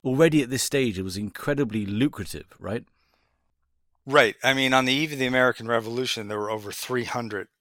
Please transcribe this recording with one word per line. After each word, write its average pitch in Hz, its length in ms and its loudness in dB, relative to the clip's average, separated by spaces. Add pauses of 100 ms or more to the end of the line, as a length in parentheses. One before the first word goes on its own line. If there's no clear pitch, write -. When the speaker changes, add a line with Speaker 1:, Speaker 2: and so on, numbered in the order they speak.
Speaker 1:
already 151 400 4
at 120 80 -4
this 127 120 -2
stage, 123 360 0
it 95 40 -2
was 95 160 -6
incredibly 110 640 -2
lucrative, 104 640 -2 (120)
right? 98 260 -8 (1200)
Speaker 2:
Right. 135 360 4
I 131 120 4
mean, 131 180 2
on 131 140 6
the 131 80 2
eve 151 180 -2
of 139 60 -8
the 131 80 0
American 127 420 2
Revolution, 117 600 -2
there 104 100 -6
were 104 120 -4
over 104 220 -8
three 123 320 -4
hundred 107 440 -6 (120)